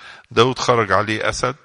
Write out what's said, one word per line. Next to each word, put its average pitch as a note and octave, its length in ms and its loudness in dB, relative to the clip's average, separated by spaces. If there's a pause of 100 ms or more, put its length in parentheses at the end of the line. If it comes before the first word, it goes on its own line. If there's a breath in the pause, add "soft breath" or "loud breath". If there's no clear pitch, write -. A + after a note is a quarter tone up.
(320 loud breath)
داود B2 280 2
خرج A2+ 320 0
عليه G#2 380 0
أسد B2+ 360 -4